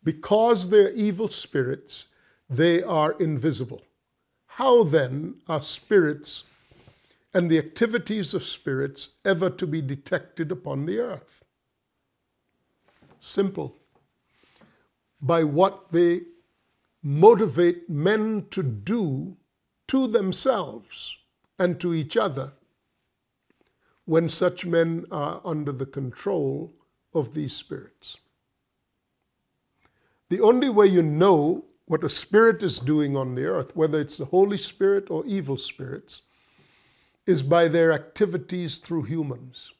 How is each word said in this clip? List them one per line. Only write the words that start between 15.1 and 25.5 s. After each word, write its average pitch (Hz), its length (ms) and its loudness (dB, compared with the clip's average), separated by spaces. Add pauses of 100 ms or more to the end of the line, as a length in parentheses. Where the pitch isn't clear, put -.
By 165 220 2
what 165 480 0
they 170 300 2 (840)
motivate 175 840 4
men 208 600 -2
to 190 120 -4
do 151 720 -4 (500)
to 269 200 0
themselves 190 1120 -4 (420)
and 180 200 0
to 175 140 -4
each 160 240 -4
other 143 360 -4 (1500)
when 165 200 2
such 180 380 -2
men 165 460 0
are 160 340 -8
under 151 260 -6